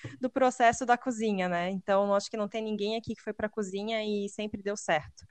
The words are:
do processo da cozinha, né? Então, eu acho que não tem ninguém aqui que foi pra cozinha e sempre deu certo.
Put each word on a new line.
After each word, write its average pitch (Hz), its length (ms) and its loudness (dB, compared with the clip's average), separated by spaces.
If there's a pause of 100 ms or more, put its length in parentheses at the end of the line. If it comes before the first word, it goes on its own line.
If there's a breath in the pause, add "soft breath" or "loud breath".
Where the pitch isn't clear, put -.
(200 loud breath)
do 254 80 0
processo 254 600 4
da 240 100 6
cozinha, 214 500 0
né? 175 220 0
Então, 196 380 2
eu 202 80 4
acho 202 120 0
que - 80 -10
não 208 120 -2
tem 220 160 -4
ninguém 214 340 -2
aqui 226 160 -6
que - 80 -12
foi 220 100 -6
pra 214 160 -4
cozinha 214 560 -4
e 208 240 0
sempre 208 360 -8
deu 202 120 -2
certo. - 560 -2